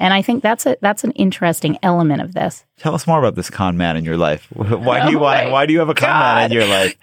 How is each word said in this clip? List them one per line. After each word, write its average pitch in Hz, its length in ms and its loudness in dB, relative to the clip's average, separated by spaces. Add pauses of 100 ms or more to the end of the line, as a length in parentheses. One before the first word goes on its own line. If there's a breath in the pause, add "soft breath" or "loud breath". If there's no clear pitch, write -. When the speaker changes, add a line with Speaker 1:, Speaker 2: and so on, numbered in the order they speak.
Speaker 1:
And 185 120 2
I 196 100 4
think 233 200 -2
that's 226 240 0
a, 254 140 0
that's 208 240 -2
an 226 80 -2
interesting 165 720 0
element 170 360 2
of 180 140 -8
this. - 300 -6 (140)
Speaker 2:
Tell 156 180 -2
us - 100 -8
more 160 140 2
about 107 160 2
this 90 120 -6
con 92 280 -2
man 85 200 0
in 80 80 -4
your 82 120 -2
life. 76 340 0
<laughs> - 60 -18
Why 113 500 0
do 311 60 2
you - 60 2
Speaker 1:
Oh 147 40 -2
Speaker 2:
want, 135 220 2
Speaker 1:
my 127 80 -4
Speaker 2:
why 139 140 2
do 151 60 2
you 165 60 2
have 156 100 0
a 160 60 0
con 147 140 0
man 117 420 2
in - 0 -
Speaker 1:
God. 117 40 -2
Speaker 2:
your 110 120 2
life? 95 360 0